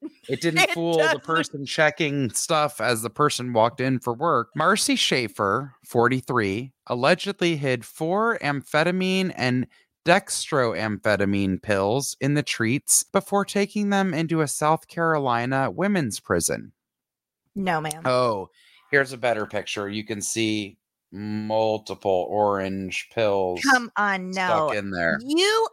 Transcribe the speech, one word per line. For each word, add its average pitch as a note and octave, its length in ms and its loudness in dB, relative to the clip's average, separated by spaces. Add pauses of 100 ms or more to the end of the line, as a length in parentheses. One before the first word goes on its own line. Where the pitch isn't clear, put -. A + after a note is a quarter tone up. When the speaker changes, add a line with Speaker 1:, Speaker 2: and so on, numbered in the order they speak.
(100)
Speaker 1:
<laughs> - 200 -18
Speaker 2:
it C3+ 100 -2
didn't E3 200 0
Speaker 1:
It F3+ 100 4
Speaker 2:
fool E3+ 260 -2
the D#3 60 4
Speaker 1:
doesn't. - 220 0
Speaker 2:
person D#3 420 -4
checking D3 640 0
stuff D3+ 500 -2
as A2+ 220 0
the A#2 80 -6
person B2 420 0
walked A#2 300 2
in C3 160 2
for A#2+ 160 -2
work. C3 420 0
Marcy G3 400 2
Schaefer, A#2 760 0 (100)
forty-three, A#2+ 880 0 (140)
allegedly E3+ 680 0
hid C3 280 0
four G3+ 540 -2
amphetamine F3+ 1000 0
and B2+ 300 0 (380)
dextroamphetamine G2+ 1600 2
pills G#2+ 580 0
in C#3 140 0
the D3 80 2
treats - 640 0
before G3 400 0
taking G3+ 460 -2
them F#3+ 240 2
into D#3+ 260 0
a C#3+ 80 2
South D#3 400 0
Carolina C3+ 840 0
women's E3 480 0
prison. C#2 540 -2 (840)
Speaker 1:
No, F#3 260 0
ma'am. D#3 240 -8
Speaker 2:
Oh, B2 440 0 (420)
here's C3+ 220 2
a C3 60 -10
better A2 280 0
picture. G2+ 420 -6
You G#2 160 -6
can G#2 160 -6
see G#2+ 560 -2 (360)
multiple G#2+ 1160 -2
orange G2 840 -2
pills G2 460 0 (100)
Speaker 1:
Come B3 260 0
on, F#3+ 360 -2
Speaker 2:
stuck E3 400 0
Speaker 1:
no. G#2+ 40 -4
Speaker 2:
in G2+ 140 -4
there. E2+ 340 0
Speaker 1:
You G4 480 2